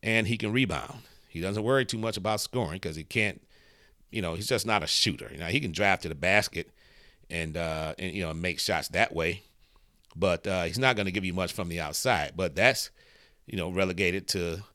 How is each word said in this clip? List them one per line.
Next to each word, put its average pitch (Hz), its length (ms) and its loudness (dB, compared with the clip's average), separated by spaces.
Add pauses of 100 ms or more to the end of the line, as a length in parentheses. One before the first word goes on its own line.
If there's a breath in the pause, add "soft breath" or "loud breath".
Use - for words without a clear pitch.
and 113 260 4
he 113 100 2
can 104 140 -2
rebound. 107 500 0 (260 soft breath)
He 80 140 -6
doesn't 101 220 -2
worry 131 220 4
too - 120 -4
much 110 200 -2
about 104 240 0
scoring 92 380 -4
'cause 82 160 -6
he 78 80 -8
can't, 104 380 0 (720 soft breath)
you 110 100 -2
know, 85 140 0
he's 101 120 -4
just 117 180 2
not 107 180 4
a 78 40 -4
shooter. - 440 0
You 73 80 -14
know, 82 80 -6
he 110 120 2
can 120 120 -4
drive 95 300 4
to 87 80 -6
the 80 60 -4
basket 87 560 2 (580 soft breath)
and, 82 280 -4
uh, 80 420 -2
and, 92 140 -4
you 95 100 -2
know, 80 100 -2
make 85 260 -2
shots 82 300 0
that 92 240 2
way, 85 300 -2 (720 soft breath)
but, 87 320 0
uh, 92 160 0
he's 85 160 -4
not 131 160 4
gonna 98 160 0
give 95 140 -2
you 90 80 -2
much 90 180 0
from 90 180 -6
the 85 120 -4
outside. 76 540 0
But 85 200 -2
that's, 113 340 2 (560 soft breath)
you - 120 -6
know, 87 120 -2
relegated 92 600 0
to 87 340 -2 (120)